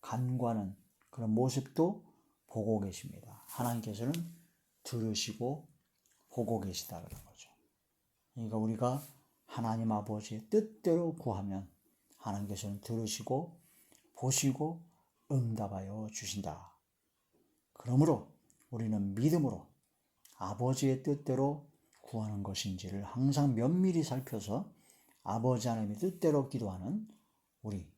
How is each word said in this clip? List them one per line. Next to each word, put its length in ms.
간구하는 720
그런 200
모습도 720
보고 340
계십니다. 640
하나님께서는 640
들으시고 800
보고 320
계시다 420
그런 220
거죠. 260
그러니까 220
우리가 500
하나님 440
아버지의 580
뜻대로 680
구하면 520
하나님께서는 640
들으시고 760
보시고 680
응답하여 840
주신다. 600
그러므로 600
우리는 440
믿음으로 520
아버지의 640
뜻대로 640
구하는 400
것인지를 640
항상 500
면밀히 480
살펴서 680
아버지 460
하나님의 300
뜻대로 500
기도하는 600
우리 240